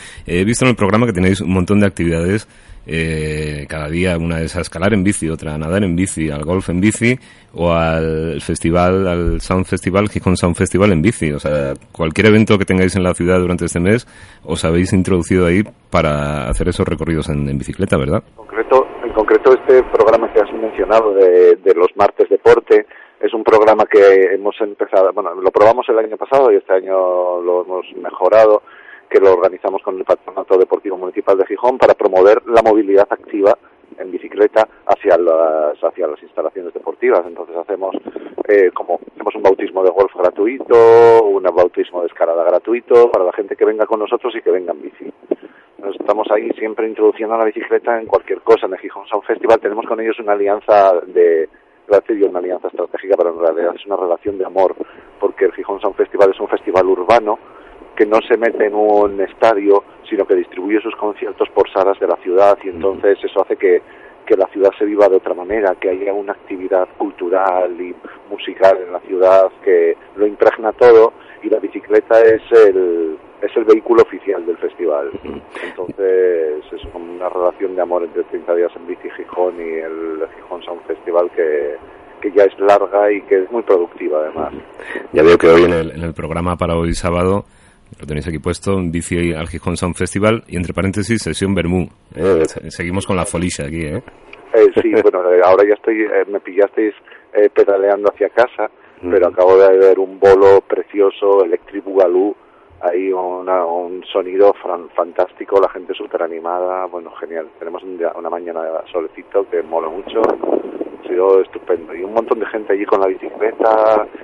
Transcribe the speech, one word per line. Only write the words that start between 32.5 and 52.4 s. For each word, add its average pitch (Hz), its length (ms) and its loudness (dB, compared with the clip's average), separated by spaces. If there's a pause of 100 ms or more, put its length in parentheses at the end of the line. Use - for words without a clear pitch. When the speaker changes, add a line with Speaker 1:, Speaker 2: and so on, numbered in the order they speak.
Speaker 2:
movilidad 104 480 4
activa 104 480 0 (400)
en 92 120 -14
bicicleta 101 560 0 (200)
hacia 98 320 2
las, 80 640 0
hacia 85 240 -4
las 73 160 -8
instalaciones 82 500 -10
deportivas. 110 540 -2
Entonces 85 300 -14
hacemos, 95 380 -8 (540)
eh, 101 240 4
como, - 280 -6 (120)
hacemos - 220 -6
un 87 80 -10
bautismo 95 420 0
de 90 60 4
golf 92 260 0
gratuito, 117 1080 4
un 98 180 0
bautismo 90 600 0
de 85 40 -4
escalada 85 380 -2
gratuito 120 640 2
para 104 140 2
la 90 80 0
gente 101 240 -6
que 110 100 0
venga 107 180 0
con 107 160 -4
nosotros 113 340 -4
y 117 60 -8
que - 100 -2
venga 90 220 -2
en 73 100 -10
bici. - 300 -16 (640)
Nos 98 180 -10
estamos 104 340 -2
ahí 110 180 0 (100)
siempre 110 300 -6
introduciendo 107 480 -2
la 113 80 0
bicicleta 113 560 -2
en 90 60 -14
cualquier 95 360 -2
cosa. 92 240 -6
En 92 80 -8
el 90 40 -14
Gijón 98 300 -16
Sound 104 160 -6
Festival 110 360 0
tenemos 104 260 -6
con 113 140 -4
ellos 113 200 -4
una 107 120 -4
alianza 101 600 2 (140)
de, 85 420 2 (500)
hace 113 160 -2
y 101 80 0
una 90 160 0
alianza 90 300 -6